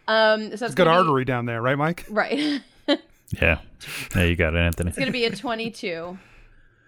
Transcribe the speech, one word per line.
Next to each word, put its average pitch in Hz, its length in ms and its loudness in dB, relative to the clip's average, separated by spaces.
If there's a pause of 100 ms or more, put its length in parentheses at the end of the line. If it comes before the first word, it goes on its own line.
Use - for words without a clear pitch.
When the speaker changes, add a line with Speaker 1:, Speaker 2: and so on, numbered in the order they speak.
Speaker 1:
Um, 220 340 4
so 214 120 -6
Speaker 2:
It's 208 80 -10
Speaker 1:
it's 233 120 -4
Speaker 2:
a - 20 -12
good 180 100 6
Speaker 1:
gonna 170 180 6
be 170 60 2
Speaker 2:
artery 131 160 2
down 120 200 -2
there, 117 160 -4
right, 131 160 0
Mike? 160 320 -2
Speaker 1:
Right. 277 520 -2 (260)
<laughs> 302 140 0 (400)
Speaker 3:
Yeah. 82 160 4 (560)
There 87 140 2
you 85 80 2
got 82 180 0
it, 85 60 0
Anthony. 85 300 0
Speaker 1:
It's - 100 -6
gonna 262 120 -2
be 240 140 -2
a 226 100 -4
twenty-two. 220 840 -8 (720)